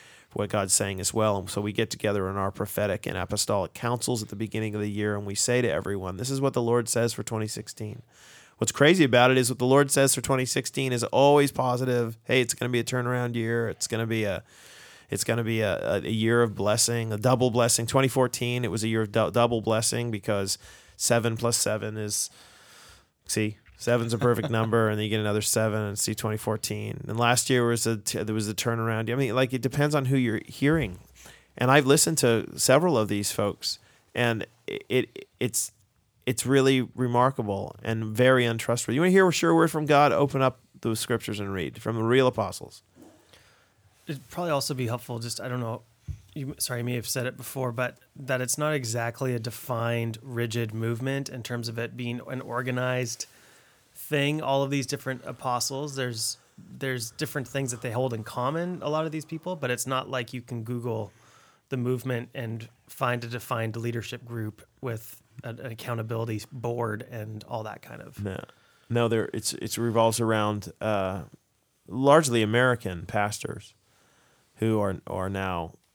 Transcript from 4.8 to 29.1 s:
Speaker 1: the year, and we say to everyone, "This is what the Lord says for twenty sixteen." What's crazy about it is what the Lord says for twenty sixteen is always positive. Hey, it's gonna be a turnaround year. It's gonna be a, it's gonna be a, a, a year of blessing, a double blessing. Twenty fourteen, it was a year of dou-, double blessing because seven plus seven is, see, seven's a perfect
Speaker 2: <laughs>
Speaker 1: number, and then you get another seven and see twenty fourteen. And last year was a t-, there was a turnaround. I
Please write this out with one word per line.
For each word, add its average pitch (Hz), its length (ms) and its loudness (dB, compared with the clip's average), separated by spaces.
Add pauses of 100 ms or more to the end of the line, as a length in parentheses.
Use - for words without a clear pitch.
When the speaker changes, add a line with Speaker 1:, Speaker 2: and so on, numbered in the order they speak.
Speaker 1:
the 104 100 -4
year, 104 240 -2
and 104 100 -6
we 101 100 -8
say 123 260 2
to 110 100 2
everyone, 92 460 -4
"This 120 120 -6
is 135 120 -2
what 139 120 0
the 123 80 0
Lord 120 280 2
says 117 240 0
for 110 100 -8
twenty 110 240 -4
sixteen." 107 560 -12 (560)
What's 117 140 0
crazy 160 320 6
about 123 260 8
it 131 60 6
is 123 120 4
what 127 80 -4
the 127 80 0
Lord 139 240 6
says 139 240 4
for 131 80 0
twenty 131 240 0
sixteen 131 480 -2
is 120 120 0
always 143 460 6
positive. 123 640 0 (100)
Hey, 127 160 4
it's 120 120 -2
gonna - 160 -4
be 120 100 2
a 117 40 0
turnaround 123 520 -2
year. 117 340 -2
It's - 180 -6
gonna 113 180 -2
be 110 200 0
a, 95 180 -4 (680)
it's - 140 -4
gonna 117 220 0
be 113 160 0
a, 87 340 0
a, - 40 0
a 85 120 -4
year 113 320 4
of 110 120 0
blessing, 113 560 0
a 104 60 -4
double 123 320 4
blessing. 117 380 2
Twenty 135 220 2
fourteen, 123 560 0
it 101 40 -2
was 104 140 -2
a 110 40 0
year 110 140 2
of 104 100 -4
dou-, 107 200 2
double 117 300 4
blessing 113 500 0
because 101 480 -2 (360)
seven 117 420 2
plus 117 180 0
seven 107 420 -2
is, 104 320 -4 (960)
see, 107 300 -2 (220)
seven's 117 360 0
a 120 40 0
perfect 117 320 2
Speaker 2:
<laughs> 117 100 2
Speaker 1:
number, 113 300 4
and 107 100 0
then 107 60 -2
you 104 40 -4
get 107 120 0
another 107 200 0
seven 110 400 0
and 101 160 -4
see - 160 -2
twenty 107 220 -2
fourteen. 107 720 -6
And 107 100 -4
last 120 320 4
year 123 160 4
was 117 220 2
a 113 80 2
t-, - 260 -4
there 107 140 -4
was 107 140 -2
a 107 40 -6
turnaround. 113 560 -2
I 120 60 -2